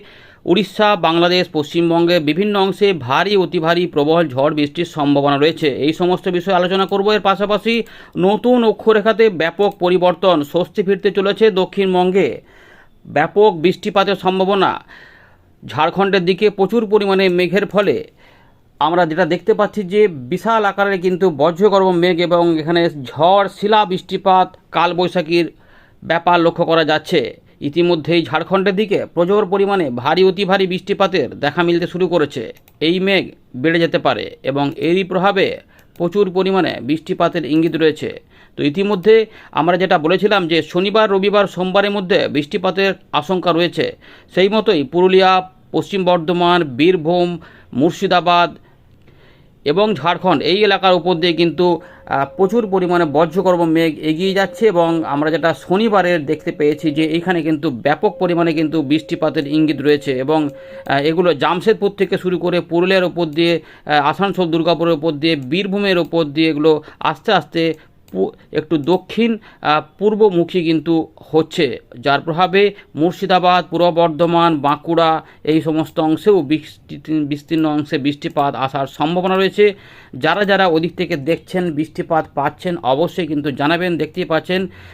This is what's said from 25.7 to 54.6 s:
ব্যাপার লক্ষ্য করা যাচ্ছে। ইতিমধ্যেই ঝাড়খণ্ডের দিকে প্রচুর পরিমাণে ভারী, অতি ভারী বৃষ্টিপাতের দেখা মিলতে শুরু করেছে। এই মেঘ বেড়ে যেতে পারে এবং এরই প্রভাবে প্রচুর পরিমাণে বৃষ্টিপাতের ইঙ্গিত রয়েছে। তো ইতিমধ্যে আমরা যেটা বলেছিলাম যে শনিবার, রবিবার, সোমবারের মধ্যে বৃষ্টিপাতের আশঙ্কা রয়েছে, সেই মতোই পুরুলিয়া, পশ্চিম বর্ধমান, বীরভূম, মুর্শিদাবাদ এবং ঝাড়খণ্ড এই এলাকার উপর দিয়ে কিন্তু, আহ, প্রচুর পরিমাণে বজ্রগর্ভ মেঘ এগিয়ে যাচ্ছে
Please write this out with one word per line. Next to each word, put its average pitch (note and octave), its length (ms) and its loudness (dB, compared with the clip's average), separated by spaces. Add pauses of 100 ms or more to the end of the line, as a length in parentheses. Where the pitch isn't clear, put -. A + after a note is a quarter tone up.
ব্যাপার E3+ 360 0
লক্ষ্য E3 260 0
করা D#3+ 180 2
যাচ্ছে। D3+ 580 -2 (180)
ইতিমধ্যেই E3+ 680 0
ঝাড়খণ্ডের E3+ 500 0
দিকে F#3+ 380 -2
প্রচুর G3 320 2
পরিমাণে F#3+ 440 0
ভারী, C#3+ 340 0
অতি F#3+ 220 0
ভারী F#3+ 220 0
বৃষ্টিপাতের F3 720 -2
দেখা D3 240 -2
মিলতে E3+ 240 0
শুরু F3+ 200 -2
করেছে। D3 460 -2 (260)
এই E3+ 200 0
মেঘ F#3+ 300 0 (260)
বেড়ে D#3+ 240 0
যেতে E3 200 0
পারে A#2+ 440 -4
এবং C#3 320 -2
এরই F3 280 0
প্রভাবে F3+ 540 0 (400)
প্রচুর F#3 340 0
পরিমাণে F#3 500 0
বৃষ্টিপাতের D#3+ 640 -4
ইঙ্গিত D#3+ 300 0
রয়েছে। D3+ 460 -2 (360)
তো C3+ 60 -4
ইতিমধ্যে G3+ 640 2 (260)
আমরা E3+ 260 0
যেটা F3+ 200 2
বলেছিলাম F#3 500 0
যে D#3+ 140 0
শনিবার, G3 500 0
রবিবার, G3 360 2
সোমবারের F#3+ 440 -2
মধ্যে F3+ 360 0
বৃষ্টিপাতের F#3 680 -2 (180)
আশঙ্কা E3+ 400 -2
রয়েছে, D#3+ 460 -2 (360)
সেই F#3+ 160 2
মতোই G3+ 340 0
পুরুলিয়া, F#3 680 2 (200)
পশ্চিম F3 340 -2
বর্ধমান, F3 580 2
বীরভূম, E3+ 760 0 (360)
মুর্শিদাবাদ F3 840 0 (1120)
এবং G3 280 0
ঝাড়খণ্ড F3 500 0
এই G3 200 2
এলাকার F#3+ 300 2
উপর F3+ 220 0
দিয়ে E3+ 180 0
কিন্তু, E3 480 0 (240)
আহ, C#3 320 -4
প্রচুর G3 300 0
পরিমাণে F3 380 0
বজ্রগর্ভ E3+ 560 0
মেঘ E3 380 0
এগিয়ে E3 340 -2
যাচ্ছে G3 340 0